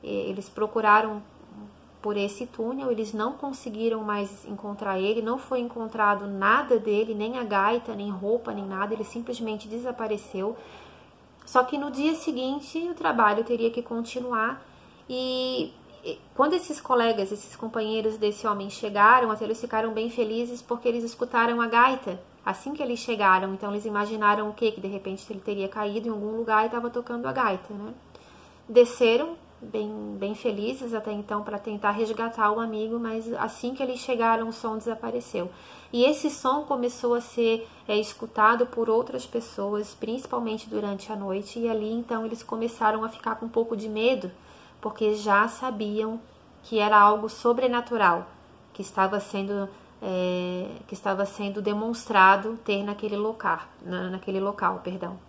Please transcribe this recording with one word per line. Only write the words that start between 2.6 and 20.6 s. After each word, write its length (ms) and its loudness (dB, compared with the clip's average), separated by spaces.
eles 220 -2
não 200 -2
conseguiram 680 -4
mais 420 -4
encontrar 540 -4
ele, 220 2
não 160 -2
foi 220 -2
encontrado 680 0
nada 520 4
dele, 340 0
nem 240 -4
a 60 -4
gaita, 500 2
nem 160 -6
roupa, 440 -2
nem 120 -8
nada, 280 -4
ele 100 -6
simplesmente 640 -6
desapareceu. 880 -6
Só 180 4
que 140 -2
no 140 -4
dia 240 2
seguinte 640 -4
o 40 -6
trabalho 500 2
teria 260 0
que 120 -4
continuar 840 -4
e, 640 -2
e 120 -8
quando 180 4
esses 260 -4
colegas, 540 2
esses 220 -12
companheiros 600 -2
desse 320 -2
homem 220 -2
chegaram, 600 6
até 140 -2
eles 160 -2
ficaram 320 -2
bem 180 -2
felizes 520 -2